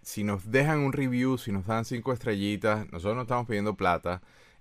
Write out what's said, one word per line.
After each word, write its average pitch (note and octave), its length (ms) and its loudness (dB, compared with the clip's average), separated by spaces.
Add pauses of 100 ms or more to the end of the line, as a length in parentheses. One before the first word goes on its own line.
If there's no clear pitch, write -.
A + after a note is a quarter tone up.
si - 220 -6
nos G2+ 260 -2
dejan D3 300 4
un C#3 120 2
review, B2+ 460 2
si A2+ 140 -6
nos F#2+ 140 -2
dan A2+ 180 0
cinco B2+ 280 -4
estrellitas, G#2+ 800 0
nosotros G2 240 -2
no B2+ 60 -4
estamos B2 240 -2
pidiendo G#2 300 0
plata, F2+ 460 0 (380)